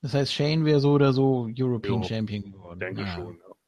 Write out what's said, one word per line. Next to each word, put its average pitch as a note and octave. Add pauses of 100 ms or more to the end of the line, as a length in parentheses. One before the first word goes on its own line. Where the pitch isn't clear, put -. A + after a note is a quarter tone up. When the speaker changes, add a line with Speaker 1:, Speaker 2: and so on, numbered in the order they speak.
Speaker 1:
Das C3+
heißt, C#3
Shane D#3
wäre D3+
so C#3+
oder C#3
so B2+
European A#2+
Speaker 2:
Jo, -
Speaker 1:
Champion G#2
geworden. F2+
Speaker 2:
denke G2
Speaker 1:
Ja. G2
Speaker 2:
schon, F2
ja. F2+ (140)